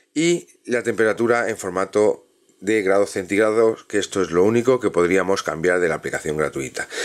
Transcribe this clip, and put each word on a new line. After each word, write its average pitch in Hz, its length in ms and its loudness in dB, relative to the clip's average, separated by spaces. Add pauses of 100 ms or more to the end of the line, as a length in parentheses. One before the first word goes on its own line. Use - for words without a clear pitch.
(140)
y 170 320 0 (180)
la 117 200 -4
temperatura 113 640 0
en 107 80 -4
formato 98 720 0 (320)
de 104 220 0
grados 98 280 2
centígrados, 107 760 0
que 107 120 -2
esto 95 240 -2
es 82 80 -2
lo 87 140 4
único 120 340 2
que 101 120 -2
podríamos 92 520 2
cambiar 85 380 0
de 87 80 0
la 76 80 -2
aplicación 76 400 -6
gratuita. 71 520 -6 (160)